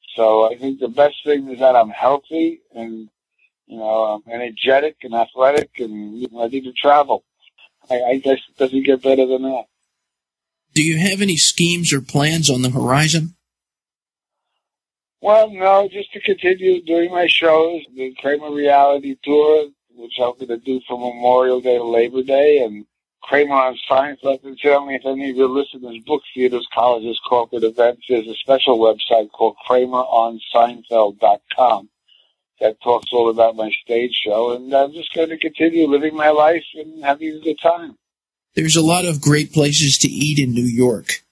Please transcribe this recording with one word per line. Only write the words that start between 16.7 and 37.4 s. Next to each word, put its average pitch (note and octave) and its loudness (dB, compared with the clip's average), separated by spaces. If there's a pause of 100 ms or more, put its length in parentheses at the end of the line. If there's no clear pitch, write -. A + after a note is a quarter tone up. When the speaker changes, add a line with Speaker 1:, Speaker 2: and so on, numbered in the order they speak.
Speaker 1:
doing E3+ 0
my F3 0
shows, E3 2 (120)
the C3 -10
Kramer D3 -4
Reality C#3+ 2
Tour, D3+ 4 (300)
which A#2 -18
I'm B2 -2
gonna A#2+ -8
do B2+ -4
from B2 -8
Memorial B2 2
Day B2 2
to A#2+ -2
Labor A#2 0
Day, C#3 4
and G#2 -4 (360)
Kramer C#3+ 0
on C3 0 (100)
Seinfeld. C3+ -2
And C3+ -18
certainly, C#3+ 0
if C3 -8
any C3+ -6
of B2 -8
your C3 2
listeners B2 -8
book D3 -4 (120)
theaters, B2 -2
colleges, A#2 0
corporate A#2 -2
events, A#2 0
there's A#2 0
a A2+ -14
special C3 0
website A2 2
called A2+ -2 (100)
Kramer B2+ 0
on A#2 0 (140)
Seinfeld A#2 0
dot G#2 2 (120)
com A2+ 0 (680)
that A2 -2
talks A#2+ -2
all A#2+ 2
about A2+ 2
my A2 -6 (140)
stage A#2+ -2
show. A2+ -2
And B2+ -10
I'm C#3 2
just D#3+ -14
gonna D#3+ -4
continue D#3+ 0
living C#3+ 0
my D3+ 2
life D3+ 2 (100)
and D#3 -18
having D3+ -4
a D#3 -16